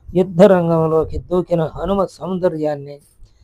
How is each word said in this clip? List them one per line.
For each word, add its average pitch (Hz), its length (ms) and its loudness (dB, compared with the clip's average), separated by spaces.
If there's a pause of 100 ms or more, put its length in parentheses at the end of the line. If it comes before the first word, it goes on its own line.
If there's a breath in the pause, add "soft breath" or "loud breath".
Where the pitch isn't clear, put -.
(160)
యుద్ధరంగంలోకి 165 1040 2
దూకిన 170 580 -2
హనుమ 190 300 -2
సౌందర్యాన్ని 151 920 -6 (460)